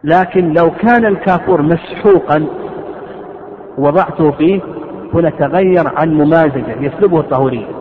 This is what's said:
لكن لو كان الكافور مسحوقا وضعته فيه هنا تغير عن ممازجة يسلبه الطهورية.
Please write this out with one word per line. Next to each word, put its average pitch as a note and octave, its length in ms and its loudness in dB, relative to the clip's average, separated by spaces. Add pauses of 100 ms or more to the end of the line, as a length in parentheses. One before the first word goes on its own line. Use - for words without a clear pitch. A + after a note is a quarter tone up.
لكن F3 500 2
لو E3 180 4
كان A#3 340 2
الكافور F#3 560 0
مسحوقا D#3+ 840 2 (1300)
وضعته D3+ 540 2
فيه F3 300 0 (520)
هنا E3+ 160 2
تغير E3+ 540 2 (140)
عن D#3+ 160 0
ممازجة D3 680 2
يسلبه D#3+ 400 0
الطهورية. C3 460 -2 (160)